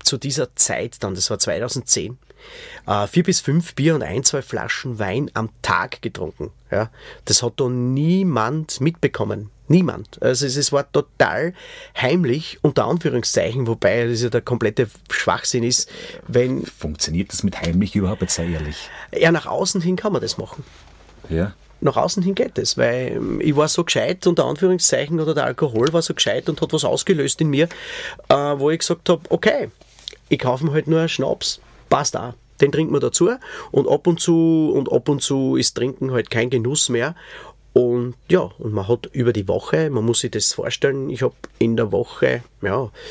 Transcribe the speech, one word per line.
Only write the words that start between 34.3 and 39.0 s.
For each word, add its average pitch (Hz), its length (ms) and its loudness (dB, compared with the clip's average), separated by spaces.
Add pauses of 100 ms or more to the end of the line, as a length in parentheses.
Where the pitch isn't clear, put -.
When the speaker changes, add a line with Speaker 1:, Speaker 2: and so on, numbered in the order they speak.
Speaker 1:
und 135 180 0
ab - 160 2
und 143 140 0
zu 135 340 0
ist 127 180 0
Trinken 131 380 -2
halt 113 180 -2
kein 120 200 0
Genuss 131 400 0
mehr. 123 240 0 (580)
Und 123 420 2 (140)
ja, 180 300 2
und 107 140 -6
man 98 140 -2
hat 117 260 0